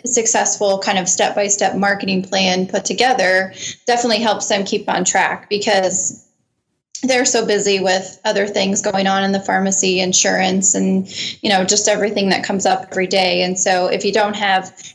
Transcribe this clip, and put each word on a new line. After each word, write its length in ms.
successful 720
kind 200
of 120
step-by-step 680
marketing 460
plan 440
put 200
together 640
definitely 360
helps 260
them 160
keep 240
on 160
track 460
because 760
they're 220
so 220
busy 340
with 460
other 200
things 360
going 240
on 180
in 80
the 80
pharmacy, 600
insurance, 720
and, 340
you 60
know, 160
just 240
everything 400
that 160
comes 220
up 240
every 160
day. 340
And 180
so 280
if 180
you 80
don't 240
have 340